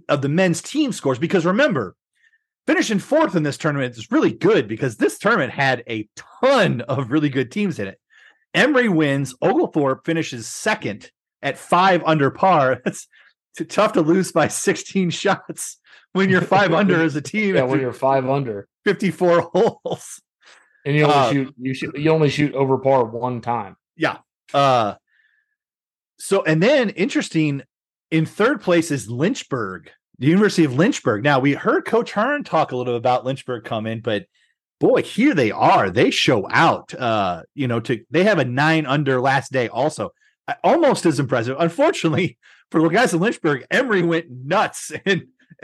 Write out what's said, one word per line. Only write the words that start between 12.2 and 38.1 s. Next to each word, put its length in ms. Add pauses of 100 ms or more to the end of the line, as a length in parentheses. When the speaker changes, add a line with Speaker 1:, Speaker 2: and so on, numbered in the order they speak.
Speaker 1:
par. 500
<laughs> 40
That's 220 (480)
t-, 120
tough 260
to 80
lose 320
by 160
sixteen 640
shots 680 (360)
when 160
you're 100
five 320
Speaker 2:
<laughs> 80
Speaker 1:
under 220
as 140
a 40
team 340
Speaker 2:
Yeah, 100
Speaker 1:
after 80
Speaker 2:
when 100
you're 100
five 340
under. 400 (180)
Speaker 1:
fifty-four 560
<laughs> 140
holes. 680 (640)
Speaker 2:
And 100
you 80
only 120
Speaker 1:
Uh, 160
Speaker 2:
shoot, 280
you 140
shoot, 240
you 120
only 200
shoot 240
over 240
par 260
one 380
time. 340 (180)
Speaker 1:
Yeah. 220 (380)
Uh, 400 (1200)
so, 260
and 180
then 280
interesting, 720 (480)
in 160
third 340
place 300
is 200
Lynchburg, 800 (280)
the 100
University 360
of 100
Lynchburg. 480
Now, 180
we 140
heard 300
Coach 280
Hearn 320
talk 280
a 40
little 200
about 280
Lynchburg 400
coming, 360
but 260 (540)
boy, 220
here 320
they 160
are. 400
They 200
show 400
out, 440
uh, 480 (120)
you 140
know, 120
to, 300